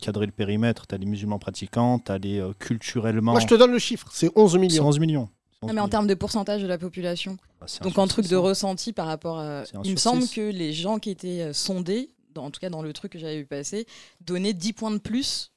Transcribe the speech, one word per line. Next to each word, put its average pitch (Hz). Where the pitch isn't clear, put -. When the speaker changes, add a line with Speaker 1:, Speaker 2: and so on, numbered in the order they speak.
Speaker 1:
cadrer 104
le 101
périmètre. 107
T'as 101
les 95
musulmans 104
pratiquants, 120
t'as 98
les, 101
euh, 95
culturellement 113
Speaker 2:
Moi, 117
je 110
te 233
donne 247
le 247
chiffre, -
c'est 170
onze 202
millions. 185
Speaker 1:
C'est 156
onze 147
millions. 151
C'est -
Speaker 3:
Ah, 214
mais -
en -
Speaker 1:
onze 220
millions. 208
Speaker 3:
termes 208
de 196
pourcentage 208
de 196
la 180
population. 180
Speaker 1:
Bah, -
c'est -
Speaker 3:
Donc 185
en 196
truc 196
de 175
Speaker 1:
insuffisant. 180
Speaker 3:
ressenti 190
par 165
rapport 160
à, 147
Speaker 1:
C'est -
un 98
Speaker 3:
il 196
me 180
Speaker 1:
sur 233
Speaker 3:
semble 254
Speaker 1:
six. 240
Speaker 3:
que 220
les 165
gens 196
qui 214
étaient, 180
euh, 151
sondés, 190
dans, 143
en 147
tout -
cas 185
dans 156
le 151
truc -
que 175
j'avais 156
vu 143
passer, 151
donnaient 180
dix 185
points 220
de 214
plus -